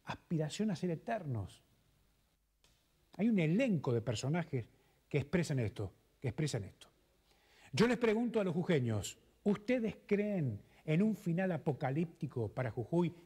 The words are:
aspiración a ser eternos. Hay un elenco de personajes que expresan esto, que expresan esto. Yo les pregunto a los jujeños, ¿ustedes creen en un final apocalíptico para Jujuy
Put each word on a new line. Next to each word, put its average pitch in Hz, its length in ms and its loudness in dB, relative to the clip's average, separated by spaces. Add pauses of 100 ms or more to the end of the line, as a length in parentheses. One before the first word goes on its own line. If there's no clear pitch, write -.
aspiración 160 640 -4
a 180 60 -2
ser 180 140 -2
eternos. 151 720 -6 (1500)
Hay 202 120 2
un 220 100 4
elenco 170 540 2
de 117 80 2
personajes 127 640 -2 (440)
que 151 100 0
expresan 143 420 0
esto, 104 320 -4 (260)
que 131 100 -6
expresan 127 360 -4
esto. - 240 -20 (840)
Yo 175 140 6
les 240 120 4
pregunto 226 420 2
a 196 40 2
los 175 100 0
jujeños, 123 640 0 (260)
¿ustedes 220 640 0
creen 196 540 0 (240)
en 160 180 4
un 220 120 2
final 180 380 -2
apocalíptico 139 960 -2
para 123 220 -4
Jujuy 170 440 0 (100)